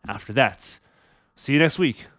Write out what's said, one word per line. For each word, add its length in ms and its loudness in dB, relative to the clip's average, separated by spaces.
after 280 -10
that. 460 0
See 160 -4
you 60 4
next 200 2
week. 280 -2